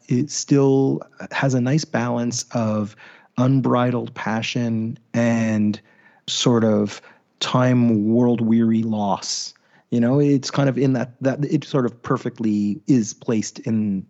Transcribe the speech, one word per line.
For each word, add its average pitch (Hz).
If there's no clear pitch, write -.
it 131
still 135
has 135
a 127
nice 143
balance 120
of 107
unbridled 123
passion 113
and 113
sort 117
of 104
time 120
world 120
weary 113
loss. 107
You 120
know, 123
it's 143
kind 139
of 120
in 135
that, 117
that 135
it 143
sort 127
of -
perfectly 107
is 120
placed -
in 107